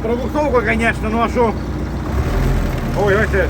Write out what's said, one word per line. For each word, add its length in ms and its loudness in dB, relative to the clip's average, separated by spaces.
Пробуксовка, 560 0
звісно, 520 0
ну 80 0
а 80 2
що? 240 2
Ой, 100 4
ось 180 2
це. 180 2